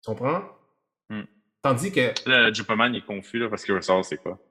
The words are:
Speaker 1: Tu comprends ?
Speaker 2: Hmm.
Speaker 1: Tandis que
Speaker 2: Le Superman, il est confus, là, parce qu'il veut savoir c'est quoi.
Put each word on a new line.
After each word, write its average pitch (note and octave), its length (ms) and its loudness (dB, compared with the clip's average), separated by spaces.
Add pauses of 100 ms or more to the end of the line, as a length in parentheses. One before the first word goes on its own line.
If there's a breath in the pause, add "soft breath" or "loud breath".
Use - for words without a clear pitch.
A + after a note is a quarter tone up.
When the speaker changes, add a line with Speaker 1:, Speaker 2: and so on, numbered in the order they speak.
Speaker 1:
Tu A2+ 60 -8
comprends ? C3+ 320 -2 (680)
Speaker 2:
Hmm. G#2 120 -8 (400)
Speaker 1:
Tandis C#3 300 0
que B2+ 200 2 (140)
Speaker 2:
Le B2 280 6
Superman, A2+ 400 0
il G#2 40 -6
est - 80 -12
confus, G2+ 320 -8
là, A#2 100 -2
parce G#2 160 -6
qu'il G2+ 100 0
veut F2+ 80 0
savoir F#2 220 4
c'est D2+ 120 -6
quoi. F2 220 -10 (120)